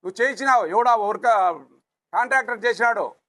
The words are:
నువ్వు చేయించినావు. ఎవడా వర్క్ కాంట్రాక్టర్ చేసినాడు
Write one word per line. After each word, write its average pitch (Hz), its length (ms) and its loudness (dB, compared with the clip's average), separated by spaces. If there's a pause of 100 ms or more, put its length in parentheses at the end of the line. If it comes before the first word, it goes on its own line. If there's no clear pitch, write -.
నువ్వు 185 180 -4
చేయించినావు. 254 440 0
ఎవడా 233 300 2
వర్క్ 214 260 -4 (920)
కాంట్రాక్టర్ 240 500 -2
చేసినాడు 226 500 0 (140)